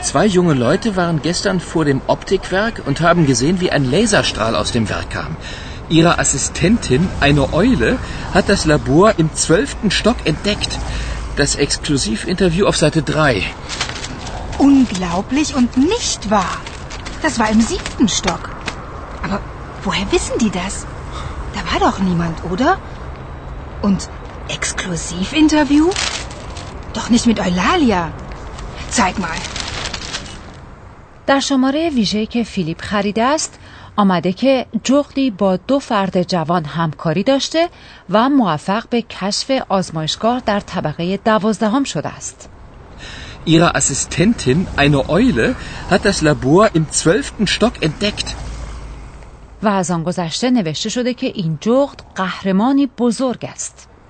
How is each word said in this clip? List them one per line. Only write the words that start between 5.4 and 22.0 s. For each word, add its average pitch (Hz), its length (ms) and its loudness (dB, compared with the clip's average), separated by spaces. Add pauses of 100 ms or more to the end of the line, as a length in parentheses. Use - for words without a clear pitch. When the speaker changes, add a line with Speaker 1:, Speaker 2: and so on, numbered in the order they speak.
Speaker 1:
Ihre 165 140 6 (100)
Assistentin, 147 800 2 (240)
eine 143 180 6 (180)
Eule, 160 280 4 (460)
hat 190 160 4
das 196 100 2 (100)
Labor 147 360 6 (140)
im 156 60 4 (160)
zwölften 202 540 2
Stock 233 200 2 (120)
entdeckt. 202 420 -2 (680)
Das 143 100 2 (140)
Exklusivinterview 185 1040 0
auf - 120 0
Seite 151 180 2 (120)
drei.“ 143 240 2 (1300)
Speaker 2:
Unglaublich 226 800 2 (100)
und 240 120 4 (240)
nicht - 260 -4 (160)
wahr. 180 200 0 (680)
Das 285 160 0
war 220 140 2
im 226 80 6 (100)
siebten 330 360 -8 (100)
Stock. 175 260 -4 (800)
Aber 196 140 -4 (480)
woher 196 280 -2
wissen 508 300 -2
die 208 160 -2
das? 190 140 -6 (800)
Da 208 60 -4 (100)
war 339 160 0
doch 233 120 2 (120)